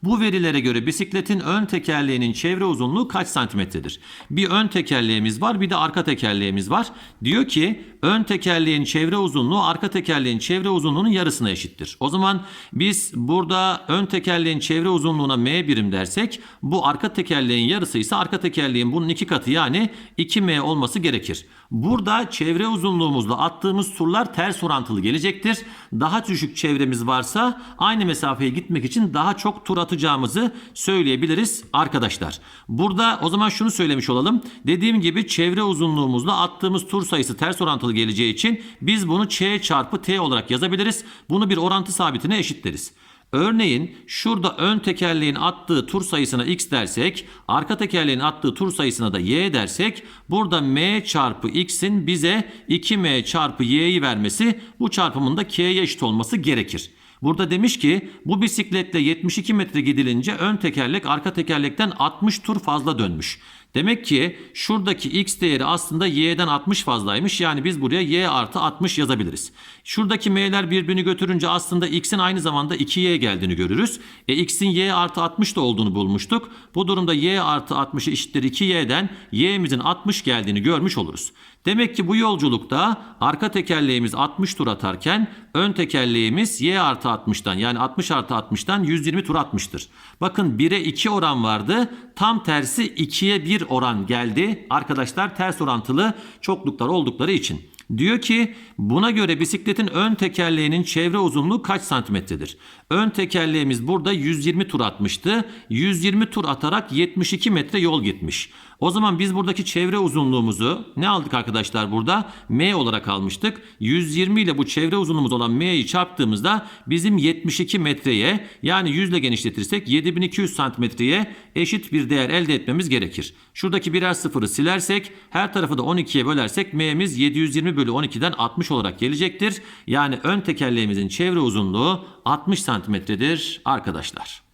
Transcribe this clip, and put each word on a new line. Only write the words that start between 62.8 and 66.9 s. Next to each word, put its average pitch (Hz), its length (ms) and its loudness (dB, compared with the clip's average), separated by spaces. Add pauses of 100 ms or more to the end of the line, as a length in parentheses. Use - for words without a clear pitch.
dönmüş. 87 420 -4 (340)
Demek 226 300 2
ki 156 320 2 (180)
şuradaki 196 540 -2
X 196 320 -2
değeri 143 240 2
aslında 165 420 0
Y'den 160 420 2
altmış 151 340 0
fazlaymış. 117 580 0